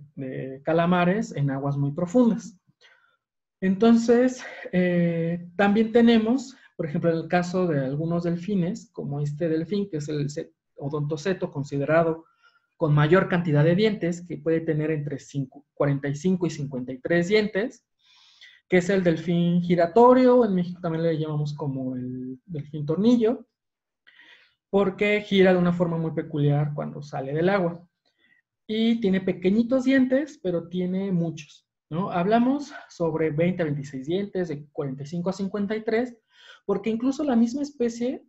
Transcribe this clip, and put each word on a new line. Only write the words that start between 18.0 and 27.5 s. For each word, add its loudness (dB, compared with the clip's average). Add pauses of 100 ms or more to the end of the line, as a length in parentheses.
que 2
es 2
el 2
delfín 2
giratorio, 6
en 0
México -2
también -2
le 0
llamamos -4
como -6
el -10
delfín -10
tornillo, 0 (1200)
porque 0
gira 6
de 2
una 2
forma -2
muy -4
peculiar -2
cuando -8
sale -10
del 0
agua. 0 (840)